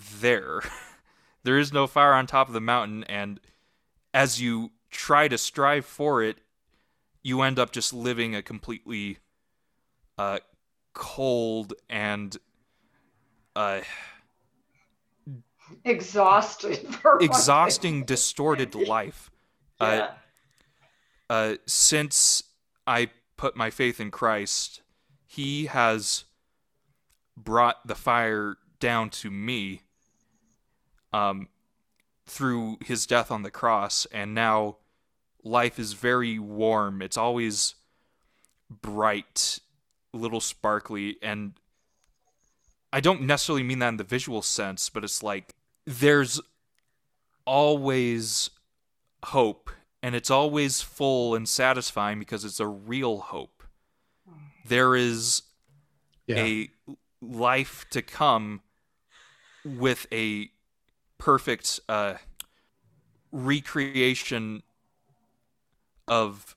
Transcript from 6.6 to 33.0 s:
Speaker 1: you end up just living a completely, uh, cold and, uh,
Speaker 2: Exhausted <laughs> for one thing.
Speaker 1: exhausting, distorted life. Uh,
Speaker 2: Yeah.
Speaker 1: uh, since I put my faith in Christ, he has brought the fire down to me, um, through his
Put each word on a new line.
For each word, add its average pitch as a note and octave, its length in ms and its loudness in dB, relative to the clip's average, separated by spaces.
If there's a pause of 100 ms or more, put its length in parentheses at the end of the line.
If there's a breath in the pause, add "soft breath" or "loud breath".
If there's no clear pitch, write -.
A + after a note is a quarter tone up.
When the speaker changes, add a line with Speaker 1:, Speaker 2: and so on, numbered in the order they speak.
Speaker 1:
you B2+ 200 -2
end C3 180 2
up A#2+ 100 2
just - 220 -4
living A#2 420 -4
a G2+ 80 -6
completely, G#2 760 -10 (1000)
uh, G2+ 220 -4 (520)
cold A2+ 840 -2 (140)
and, G#2 480 -4 (1160)
uh, G2 280 -2 (2000 loud breath)
Speaker 2:
Exhausted G3+ 920 4
<laughs> - 180 -14
for G3+ 160 8
one F#3 80 8
thing. E3+ 80 6
Speaker 1:
exhausting, D3 760 4
distorted C3+ 720 0
life. G#2+ 560 -2 (480)
Uh, A2 60 2 (160)
Speaker 2:
Yeah. G#2 140 -6 (1160)
Speaker 1:
uh, A2 240 2 (100)
since - 800 4 (460)
I A#2+ 220 2 (260)
put C3+ 180 -4
my A2 160 -4
faith B2 300 -2
in G#2 100 -8
Christ, - 720 -2 (460)
he C#3+ 380 -4
has A2+ 580 0 (1120)
brought A#2 500 0
the A2 80 -6
fire A2 640 0 (240)
down A#2 300 0
to - 200 -12
me, G2+ 520 -6 (1300)
um, G2+ 360 -2 (760)
through A#2+ 580 -4
his A#2 220 -4